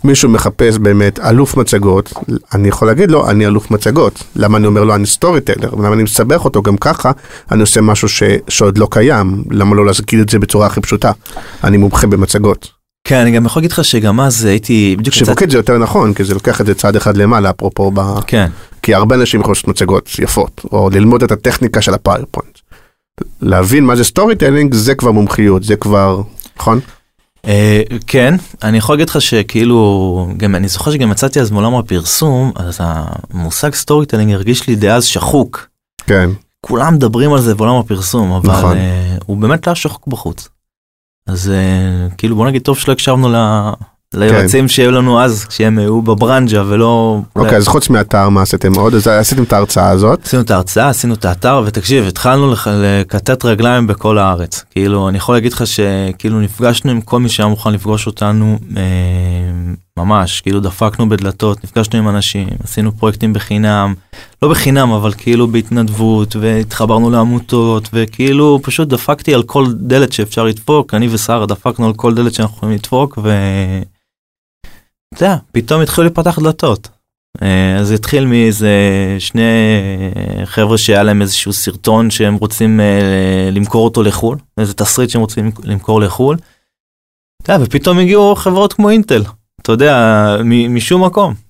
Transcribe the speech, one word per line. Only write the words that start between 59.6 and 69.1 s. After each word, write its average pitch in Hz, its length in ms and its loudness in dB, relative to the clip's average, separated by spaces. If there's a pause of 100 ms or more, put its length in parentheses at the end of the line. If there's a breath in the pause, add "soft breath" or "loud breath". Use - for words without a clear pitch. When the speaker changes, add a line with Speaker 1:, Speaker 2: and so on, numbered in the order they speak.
Speaker 2:
ממש, 92 440 -2
כאילו, 98 200 -2
דפקנו 107 480 -2
בדלתות, 101 560 -2
נפגשנו 110 340 -2
עם 107 100 0
אנשים, 101 400 -2 (160)
עשינו 107 280 -4
פרויקטים 110 400 -2
בחינם, 104 640 0 (480 loud breath)
לא 147 60 2
בחינם, 135 440 2
אבל 104 260 -2
כאילו 120 300 0
בהתנדבות, 110 920 0
והתחברנו 110 720 0
לעמותות, 117 840 0
וכאילו, 135 680 2
פשוט 151 260 -2
דפקתי 139 460 -2